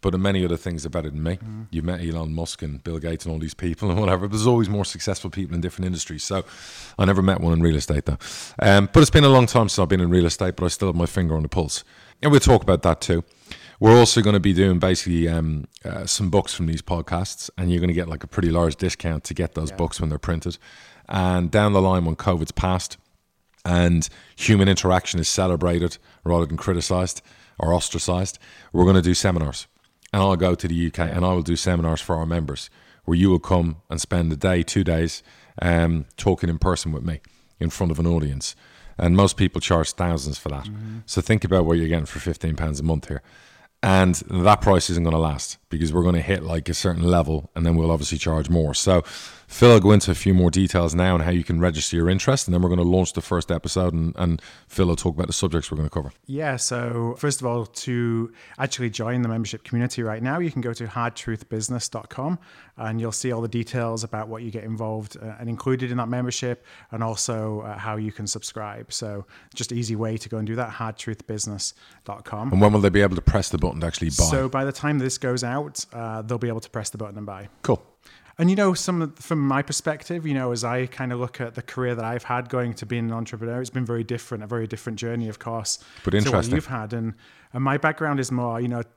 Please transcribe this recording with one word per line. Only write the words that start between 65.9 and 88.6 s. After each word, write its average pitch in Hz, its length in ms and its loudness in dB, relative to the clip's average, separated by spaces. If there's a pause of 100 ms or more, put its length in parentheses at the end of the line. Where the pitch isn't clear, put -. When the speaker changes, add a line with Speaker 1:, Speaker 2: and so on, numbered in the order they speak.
Speaker 2:
in 123 80 -6
that 117 100 -4
membership, 123 560 -6 (280)
and 113 100 -6
also, 110 580 -6
uh, 107 160 -12
how 107 200 -8
you 107 160 -6
can 104 140 -10
subscribe. 107 640 -12
So 101 340 -10 (280)
just - 180 -8
an 120 60 -4
easy 113 180 -4
way 110 200 -4
to - 120 -12
go 113 100 -8
and 107 80 -6
do 113 100 -6
that, 120 140 -6
hardtruthbusiness 107 1000 -8 (320)
dot 101 200 -14
com. 113 280 -6
Speaker 1:
And 95 80 4
when 104 120 8
will 104 80 4
they 98 80 6
be 101 140 4
able 92 140 2
to 85 60 -6
press - 260 2
the 90 100 -4
button 80 220 -4
to 82 60 -4
actually 82 240 -4
buy? 69 140 4
Speaker 2:
So 135 240 0
by 135 160 -4
the 139 80 -4
time 147 260 -4
this 131 200 -4
goes 127 260 -4
out, 139 480 -8
uh, 113 300 -10
they'll 113 160 -6
be 120 100 -4
able 113 120 -6
to - 100 -20
press 110 200 -8
the - 80 -14
button 104 200 -12
and 104 80 -12
buy. 101 220 -16 (140)
Speaker 1:
Cool. - 220 -2 (540)
Speaker 2:
And, 170 100 2
you 190 80 2
know, 196 160 2
some 175 300 -4
of, 151 160 -8
from 151 280 -2
my 135 140 0
perspective, 156 680 -6
you 151 60 -4
know, 131 180 -4
as 120 140 -4
I 127 220 -4
kind 127 260 -8
of 120 80 -6
look 123 220 -8
at 117 140 -10
the 123 40 -10
career 123 340 -6
that 117 120 -8
I've 117 180 -6
had 123 240 -6
going 123 260 -4
to 110 120 -14
being 117 180 -4
an 113 80 -4
entrepreneur, 113 480 -8
it's 123 80 -8
been 127 160 -6
very 117 180 -4
different, 113 400 -8
a 107 40 -14
very 113 200 -6
different 110 320 -10
journey, 117 300 -6
of 107 100 -12
course, 113 400 -8 (260)
Speaker 1:
But - 80 -2
Speaker 2:
to - 40 4
what - 80 4
Speaker 1:
interesting. 120 300 0
Speaker 2:
you've 156 120 0
had. 113 280 -8
And, 113 180 -4 (400)
and 127 100 -4
my 135 140 0
background 151 420 -2
is 127 140 -2
more, 120 260 -2
you 123 100 -2